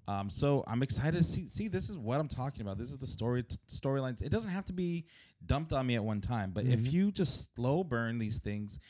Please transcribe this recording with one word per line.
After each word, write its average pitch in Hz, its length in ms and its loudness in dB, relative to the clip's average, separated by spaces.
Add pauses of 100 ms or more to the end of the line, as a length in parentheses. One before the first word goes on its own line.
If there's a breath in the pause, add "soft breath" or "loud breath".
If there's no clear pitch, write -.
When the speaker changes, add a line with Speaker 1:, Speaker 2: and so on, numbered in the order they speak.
Speaker 1:
Um, 101 240 -2
so 143 340 2
I'm 117 160 0
excited 147 380 2
to 170 40 8
see. 175 240 0
See, 214 200 -4
this 185 200 -2
is 190 120 -6
what 120 200 0
I'm 151 80 0
talking 127 360 -4
about. 101 160 -4
This 120 100 -4
is 143 80 -8
the 131 80 -6
story, 113 380 0
t-, - 140 -4 (120)
storylines. 135 540 -2
It - 60 -4
doesn't 214 200 0
have 190 160 -2
to 190 80 -6
be 175 320 -2 (400 soft breath)
dumped 151 260 0
on 131 140 2
me 123 100 2
at 110 80 2
one 107 180 0
time, 104 300 -2
but 107 140 -2
if 123 140 6
Speaker 2:
Mm-hmm. 131 160 2
Speaker 1:
you 196 160 6
just - 420 0
slow 139 300 2
burn 117 340 0
these 110 220 0
things 104 400 -4 (100)